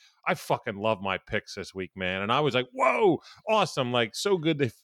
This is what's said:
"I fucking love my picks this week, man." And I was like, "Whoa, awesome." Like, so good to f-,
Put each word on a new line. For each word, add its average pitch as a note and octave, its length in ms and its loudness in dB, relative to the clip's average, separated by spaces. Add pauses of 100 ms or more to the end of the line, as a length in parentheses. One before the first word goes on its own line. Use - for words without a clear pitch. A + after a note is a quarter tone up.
(280)
"I F3+ 80 0
fucking A#2+ 400 -6
love G2+ 260 0
my F#2+ 160 -2
picks - 380 -6
this F#2+ 180 -10
week, F#2 220 -8
man." F#2+ 260 -2
And G2+ 100 -2
I C3+ 100 2
was C#3+ 120 0
like, B2+ 200 0
"Whoa, A#3+ 480 2 (260)
awesome." E3+ 460 0
Like, A#2 220 0
so G3+ 220 0
good D#3 220 0
to C#3+ 60 4
f-, - 180 -8